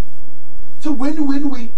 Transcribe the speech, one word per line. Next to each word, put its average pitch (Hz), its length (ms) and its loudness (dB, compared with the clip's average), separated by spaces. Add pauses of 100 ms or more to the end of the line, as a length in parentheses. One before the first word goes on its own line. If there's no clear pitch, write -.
(800)
Sɛ 294 160 0
wei 269 140 0
ni 311 80 0
wei 277 200 2
ni 294 60 2
wei, 240 320 0